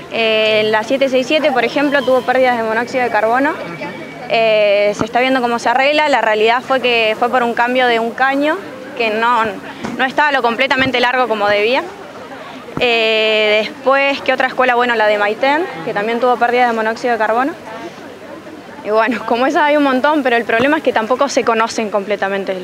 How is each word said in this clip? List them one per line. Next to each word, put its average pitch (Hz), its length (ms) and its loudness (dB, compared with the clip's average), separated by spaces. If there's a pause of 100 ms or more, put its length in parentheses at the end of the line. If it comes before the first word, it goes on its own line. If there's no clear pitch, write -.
(100)
Eh, 220 600 2
la 214 140 2
siete 262 260 0
seis 254 160 0
siete, 302 260 2
por 240 120 2
ejemplo, 285 360 0
tuvo 254 220 2
pérdidas 254 340 2
de 226 60 -2
monóxido 240 420 -2
de 233 60 0
carbono. 233 420 2 (800)
Eh, 208 680 2
se 214 80 -2
está 233 160 0
viendo 262 220 2
cómo 233 160 0
se 233 100 0
arregla. 294 400 2
La 247 140 2
realidad 220 440 2
fue 262 140 0
que 226 380 2
fue 247 100 2
por 247 140 2
un 233 100 0
cambio 247 340 2
de 233 120 2
un 233 140 -2
caño 277 440 0 (400)
que 226 140 -2
no, 226 340 2 (540)
no 247 80 2
estaba 294 260 0
lo 262 80 2
completamente 262 580 0
largo 247 300 2
como 208 180 0
debía. 214 360 2 (1000)
Eh, 220 840 2
después, 269 560 0
¿qué 269 100 0
otra 262 140 0
escuela? 254 300 2
Bueno, 240 180 2
la 214 120 2
de 214 120 2
Maitén, 262 480 0 (180)
que 226 80 -6
también 226 280 -2
tuvo 247 180 2
pérdidas 240 320 2
de - 40 0
monóxido 226 380 -2
de 220 60 -2
carbono. 226 340 0 (1300)
Y 202 60 -6
bueno, 220 360 0
como 247 200 2
esa 302 180 2
hay 294 120 4
un 285 80 4
montón, 277 400 2
pero 247 100 2
el 233 100 2
problema 262 340 2
es 311 40 -6
que 254 100 0
tampoco 247 360 0
se 240 160 0
conocen 226 440 0
completamente 196 760 -2